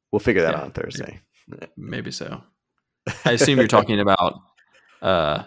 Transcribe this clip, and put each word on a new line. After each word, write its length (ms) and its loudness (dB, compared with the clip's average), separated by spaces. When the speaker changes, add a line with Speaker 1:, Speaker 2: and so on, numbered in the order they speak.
Speaker 1:
we'll 80 0
figure 220 2
that 100 2
Speaker 2:
Yeah. 60 -2
Speaker 1:
out 80 -8
on 60 -14
Thursday. 500 -12
Speaker 2:
Maybe 340 -12
so. 300 -12
I 80 2
assume 260 4
you're 80 6
talking 320 2
about, 360 2
uh, 460 0